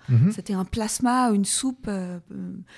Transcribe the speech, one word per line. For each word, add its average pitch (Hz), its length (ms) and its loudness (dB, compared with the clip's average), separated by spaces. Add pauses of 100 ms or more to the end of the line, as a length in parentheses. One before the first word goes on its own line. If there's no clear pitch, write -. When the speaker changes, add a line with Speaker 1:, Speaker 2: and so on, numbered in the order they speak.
Speaker 1:
Mhm. 135 240 6
Speaker 2:
C'était 208 220 -6
un 190 100 -2
plasma, 240 680 0
une 202 140 2
soupe, - 440 -4
euh, 185 300 -6 (140)
euh, 185 200 -10 (260)